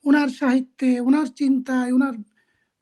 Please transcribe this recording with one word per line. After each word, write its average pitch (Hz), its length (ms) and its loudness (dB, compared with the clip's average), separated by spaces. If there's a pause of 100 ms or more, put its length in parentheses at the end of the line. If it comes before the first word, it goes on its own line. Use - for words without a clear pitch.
ওনার 294 240 2
সাহিত্যে, 254 720 -2
ওনার 269 260 2
চিন্তায়, 254 680 -2
ওনার 269 200 2 (680)